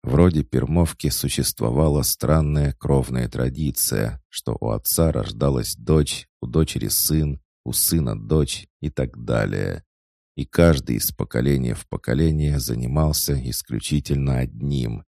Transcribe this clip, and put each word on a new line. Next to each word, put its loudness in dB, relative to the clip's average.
Вроде 4
Пермовки 0
существовала 0
странная 0
кровная 0
традиция, -2
что -6
у -4
отца 2
рождалась -2
дочь, 0
у -8
дочери 0
сын, 0
у -6
сына 0
дочь 0
и -4
так -6
далее. -2
И -6
каждый 4
из -2
поколения 0
в -16
поколение 0
занимался 0
исключительно -2
одним -4